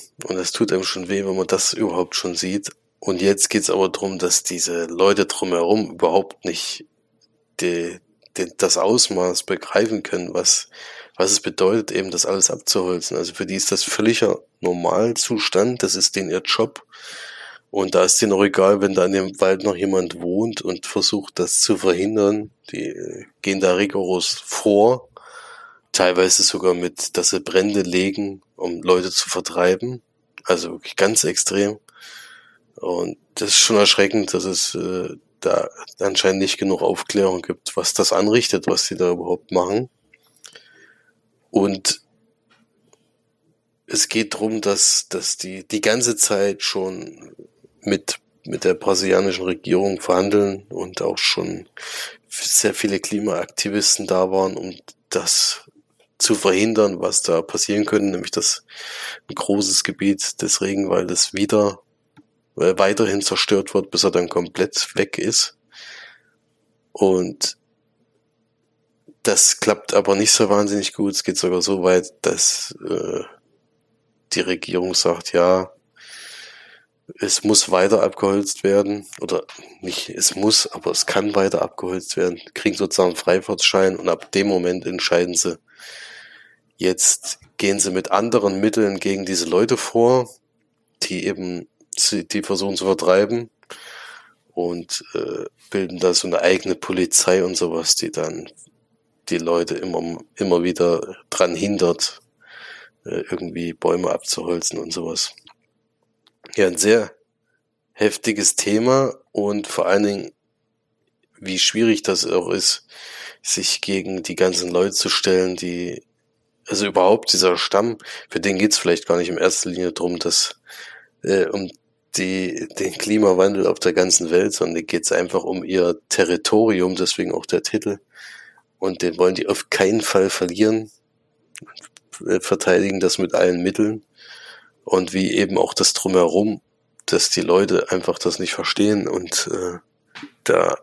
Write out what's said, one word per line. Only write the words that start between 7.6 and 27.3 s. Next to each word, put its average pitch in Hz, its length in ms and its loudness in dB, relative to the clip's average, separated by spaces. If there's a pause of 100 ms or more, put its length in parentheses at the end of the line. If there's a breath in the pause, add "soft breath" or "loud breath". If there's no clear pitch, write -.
die, 85 380 -4 (360)
die, - 220 -4
das 90 200 2
Ausmaß 92 640 2
begreifen 101 600 -2
können, 90 300 -6
was, - 360 0 (460 loud breath)
was 95 160 0
es 104 80 2
bedeutet, 104 520 0
eben 95 200 -4
das 87 140 -2
alles 95 260 0
abzuholzen. 90 640 -2
Also 85 180 -4
für - 120 -6
die 95 100 -6
ist - 160 -2
das 95 120 0
völliger 110 560 2 (200)
Normalzustand, 101 1200 0
das 92 120 0
ist 92 200 0
denen 95 160 -2
ihr 92 120 0
Job. - 400 -2 (880 loud breath)
Und 95 220 0
da 90 100 6
ist - 180 4
denen 104 120 4
auch 95 100 6
egal, 98 380 6
wenn 98 140 2
da 92 100 4
in 95 60 2
dem 95 280 0
Wald 95 240 2
noch 101 120 0
jemand 90 460 -2
wohnt 98 400 -2
und 87 240 -6
versucht, - 520 -2
das - 240 0
zu 104 160 2
verhindern. 101 720 2 (200)
Die, 98 160 -6
äh, - 380 -12 (160)
gehen 98 180 -2
da 92 160 4
rigoros 92 680 0
vor, 110 640 4 (840 loud breath)
teilweise 90 520 4
sogar 92 300 2
mit, 87 440 -6
dass 110 120 0
sie 92 100 0